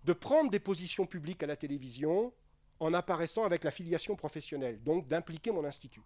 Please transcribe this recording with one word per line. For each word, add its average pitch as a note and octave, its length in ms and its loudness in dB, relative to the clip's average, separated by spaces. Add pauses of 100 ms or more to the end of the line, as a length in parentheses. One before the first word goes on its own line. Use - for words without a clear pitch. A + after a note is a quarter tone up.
de E3 100 4
prendre C#4+ 360 4
des G3 100 2
positions F3+ 460 -2
publiques E3+ 380 -6
à D3 40 -2
la D3 80 -2
télévision C#3+ 760 -2 (480)
en D#3+ 140 2
apparaissant F3 500 2
avec F3 200 2
la D3+ 80 2
filiation F3 440 -2
professionnelle, C#3 680 -6
donc D3+ 240 0
d'impliquer D#3+ 440 -2
mon E3 140 0
institut. - 400 -10